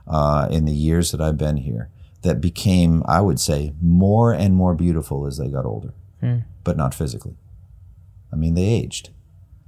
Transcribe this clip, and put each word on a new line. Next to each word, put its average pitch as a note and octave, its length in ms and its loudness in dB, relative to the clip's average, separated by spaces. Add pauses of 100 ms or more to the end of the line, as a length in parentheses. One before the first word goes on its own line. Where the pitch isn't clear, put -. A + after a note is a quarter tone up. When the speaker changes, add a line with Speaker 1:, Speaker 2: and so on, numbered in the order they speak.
Speaker 1:
uh, D2 440 2
in D#2 140 0
the D2+ 100 0
years E2 380 0
that D2+ 80 -4
I've D#2 160 0
been D2+ 180 0
here, B1+ 340 -6 (340)
that - 180 0
became, F2 640 2
I E2 160 2
would F2 180 2
say, D2 320 -2 (100)
more G2 520 4
and F#2+ 220 2
more F2+ 200 2
beautiful D#2 500 -2
as C2+ 120 -8
they C2+ 100 -6
got C2+ 180 -4
older, A1 280 -8 (260)
Speaker 2:
Hmm. A#2+ 200 -2 (240)
Speaker 1:
but F2 140 -2
not C#2 160 -2
physically. C#2 420 -8 (960)
I D#2 60 -6
mean, D#2+ 160 0
they F2+ 140 2
aged. - 420 -4 (580)